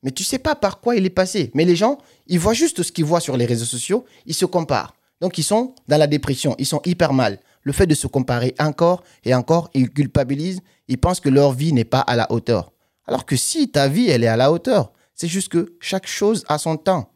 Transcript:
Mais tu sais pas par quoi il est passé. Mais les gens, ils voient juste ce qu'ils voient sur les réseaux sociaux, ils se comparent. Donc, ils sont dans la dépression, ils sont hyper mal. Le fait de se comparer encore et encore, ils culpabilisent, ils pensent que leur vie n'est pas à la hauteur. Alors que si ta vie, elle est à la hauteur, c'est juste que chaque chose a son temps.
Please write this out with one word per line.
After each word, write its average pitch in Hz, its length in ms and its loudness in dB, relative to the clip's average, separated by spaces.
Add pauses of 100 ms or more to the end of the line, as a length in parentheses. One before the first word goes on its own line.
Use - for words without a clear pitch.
Mais 131 80 -4
tu 269 120 -8
sais 277 140 -4
pas 311 160 -2
par 202 280 -4
quoi 240 160 0
il 190 80 2
est 190 40 2
passé. 185 460 -2
Mais 156 100 2
les 180 100 4
gens, 226 220 0 (300)
ils 175 100 0
voient 190 160 2
juste 247 300 0
ce - 80 -6
qu'ils 165 140 -2
voient 165 160 0
sur 131 160 -4
les 120 80 2
réseaux 117 200 -2
sociaux, 180 400 -4 (220)
ils 165 80 -6
se - 100 -2
comparent. 170 480 -2 (260)
Donc, 180 200 -4
ils 156 40 -2
sont 240 300 0 (140)
dans 151 100 2
la 151 100 6
dépression, 143 520 -2
ils 135 80 -2
sont - 180 -2
hyper 175 280 0
mal. 113 260 0 (240)
Le 139 80 -4
fait 190 160 2
de 151 80 4
se - 100 -6
comparer 127 540 -2
encore 170 420 2 (220)
et 131 100 2
encore, 160 400 0
ils 131 160 2
culpabilisent, 147 720 -2 (260)
ils 127 120 -4
pensent 180 220 0
que 147 80 0
leur 139 240 4
vie 147 200 0
n'est 120 120 2
pas - 160 0
à - 140 0
la 117 160 0
hauteur. 110 400 -2 (360)
Alors 254 180 -4
que 147 100 -2
si 285 360 -2
ta 139 160 0
vie, 196 220 0
elle 120 140 2
est 117 40 4
à 113 100 2
la 131 140 4
hauteur, 170 400 0 (240)
c'est - 120 -8
juste 180 220 -6
que 170 300 -2
chaque 190 260 -6
chose 208 440 -2
a 151 100 0
son 160 180 -4
temps. 170 380 -2